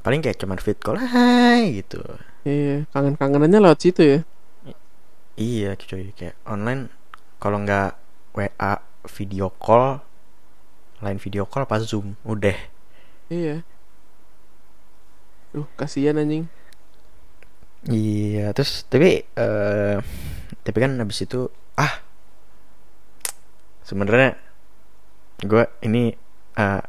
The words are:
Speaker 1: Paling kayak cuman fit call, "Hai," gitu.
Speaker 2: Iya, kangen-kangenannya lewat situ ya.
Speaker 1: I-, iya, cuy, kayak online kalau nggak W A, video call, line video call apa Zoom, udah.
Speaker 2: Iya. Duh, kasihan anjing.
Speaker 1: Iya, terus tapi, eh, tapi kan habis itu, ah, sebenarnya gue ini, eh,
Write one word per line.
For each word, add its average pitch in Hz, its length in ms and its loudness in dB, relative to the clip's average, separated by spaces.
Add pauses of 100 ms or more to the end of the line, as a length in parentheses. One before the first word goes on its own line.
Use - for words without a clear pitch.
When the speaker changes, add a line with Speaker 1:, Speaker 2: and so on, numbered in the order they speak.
Speaker 1:
Paling 143 200 4
kayak 104 160 0
cuman 95 240 -2
fit 104 200 2
call, 127 120 0
"Hai," 240 880 6
gitu. - 160 -8 (460)
Speaker 2:
Iya, 143 460 2
kangen-kangenannya 143 720 6
lewat 156 180 10
situ 180 180 6 (100)
ya. 143 60 6 (520)
Speaker 1:
I-, - 80 -10 (680)
iya, 107 220 -2 (100)
cuy, 95 260 -6 (120)
kayak 87 180 -8 (180)
online 117 280 -2 (600)
kalau 104 220 2
nggak 101 260 2 (480)
W - 20 -2 (320)
A, - 20 2 (440)
video 98 300 -2 (160)
call, 120 220 8 (1160)
line 101 160 -4
video 101 300 -4
call 139 180 -2
apa 107 160 0
Zoom, 104 400 -2
udah. 104 320 0 (760)
Speaker 2:
Iya. 165 320 -2 (1900)
Duh, 147 140 -6 (100)
kasihan 143 400 0
anjing. 151 280 0 (1400)
Speaker 1:
Iya, 104 680 0
terus - 360 0
tapi, 131 320 6 (160)
eh, 104 560 2 (680)
tapi 110 180 0
kan 139 80 4 (100)
habis 101 240 -2
itu, 127 220 -2 (320)
ah, 147 140 2 (1900)
sebenarnya 110 520 4 (1080)
gue 107 200 6 (240)
ini, 117 240 4 (480)
eh, 101 300 2